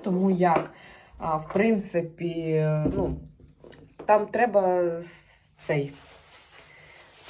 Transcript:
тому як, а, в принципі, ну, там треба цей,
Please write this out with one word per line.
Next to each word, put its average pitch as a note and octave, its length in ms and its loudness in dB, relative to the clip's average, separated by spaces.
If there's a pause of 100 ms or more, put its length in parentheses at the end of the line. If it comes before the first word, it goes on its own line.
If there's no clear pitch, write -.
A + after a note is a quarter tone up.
тому F#3+ 280 0
як, F3 400 2 (480)
а, D#3+ 180 -2
в D#3 160 -6
принципі, E3+ 1120 0 (280)
ну, - 220 -2 (880)
там G#3 200 4
треба G3 560 2 (840)
цей, D3 260 -2 (1400)